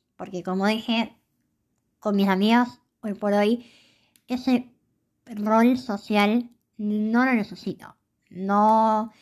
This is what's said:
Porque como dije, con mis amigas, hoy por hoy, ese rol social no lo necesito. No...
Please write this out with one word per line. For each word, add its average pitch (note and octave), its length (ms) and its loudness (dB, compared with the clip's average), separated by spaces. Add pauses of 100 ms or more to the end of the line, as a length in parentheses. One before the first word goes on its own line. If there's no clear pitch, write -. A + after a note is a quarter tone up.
(160)
Porque F3+ 280 -12
como F#3+ 220 -2
dije, A3+ 500 -4 (800)
con G#3 160 -4
mis G3 140 2
amigas, A3 520 0 (200)
hoy G#3 140 -8
por G3+ 180 -4
hoy, G#3+ 340 0 (640)
ese B3+ 440 -2 (540)
rol A3+ 520 2
social G#3+ 680 0 (300)
no G#3+ 460 0
lo C4 100 2
necesito. - 640 -6 (340)
No... G#3+ 920 0